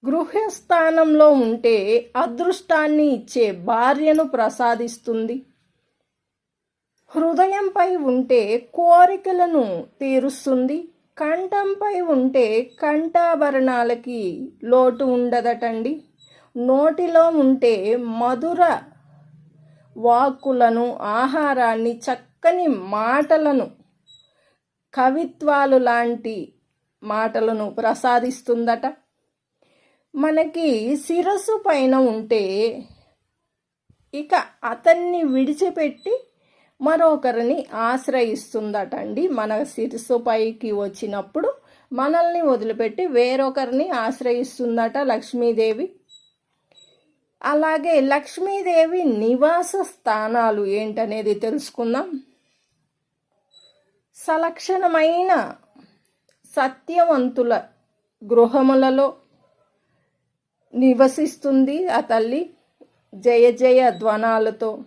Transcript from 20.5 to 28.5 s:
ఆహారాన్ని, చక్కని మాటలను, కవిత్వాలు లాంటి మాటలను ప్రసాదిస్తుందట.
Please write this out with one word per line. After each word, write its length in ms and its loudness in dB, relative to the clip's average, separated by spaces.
ఆహారాన్ని, 1000 -2
చక్కని 680 -2
మాటలను, 1040 0
కవిత్వాలు 840 0
లాంటి 760 -2
మాటలను 680 -2
ప్రసాదిస్తుందట. 1200 -2